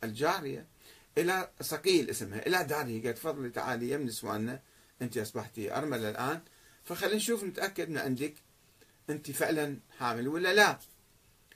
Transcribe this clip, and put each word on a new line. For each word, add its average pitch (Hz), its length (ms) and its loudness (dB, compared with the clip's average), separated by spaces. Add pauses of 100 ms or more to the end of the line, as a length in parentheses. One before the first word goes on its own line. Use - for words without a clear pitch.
الجارية 143 600 -2 (520)
إلى 180 320 2 (100)
صقيل 156 500 4
اسمها، 107 360 -4
إلى 180 180 2
داره، 131 400 -2
قالت: 117 140 -2
"تفضلي 139 320 -4
تعالي 120 400 -2
يم 143 120 0
نسواننا، 113 580 -4 (420)
أنت 120 160 -4
أصبحتي 107 580 -4
أرملة 123 340 -2
الآن، 131 300 -2 (440)
فخلينا 180 320 0
نشوف 214 280 0
نتأكد 190 460 -2
من 143 80 -2
عندك 135 360 -2 (760)
أنت 151 200 -4
فعلًا 147 480 0 (200)
حامل 120 300 0
ولا 180 260 2
لا". 202 240 8 (760)